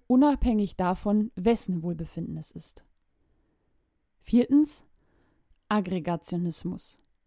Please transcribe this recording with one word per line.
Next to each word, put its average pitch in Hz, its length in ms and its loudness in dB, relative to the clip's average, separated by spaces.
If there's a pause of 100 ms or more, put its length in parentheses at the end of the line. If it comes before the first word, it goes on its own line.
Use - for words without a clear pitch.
unabhängig 254 720 4
davon, 202 580 0
wessen 185 480 0
Wohlbefinden 165 540 -8
es 156 140 -12
ist. - 340 -16 (1300)
Viertens, - 640 2 (840)
Aggregationismus. 180 1300 -4 (280)